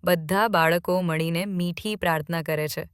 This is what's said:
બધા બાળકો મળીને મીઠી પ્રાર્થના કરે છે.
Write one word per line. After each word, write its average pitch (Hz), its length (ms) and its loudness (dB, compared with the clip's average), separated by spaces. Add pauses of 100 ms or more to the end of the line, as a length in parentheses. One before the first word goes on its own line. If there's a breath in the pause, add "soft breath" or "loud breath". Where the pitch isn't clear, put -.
બધા 180 440 2
બાળકો 175 520 2
મળીને 165 440 -2
મીઠી 185 520 -4
પ્રાર્થના 165 460 -2
કરે 151 260 -2
છે. - 240 -8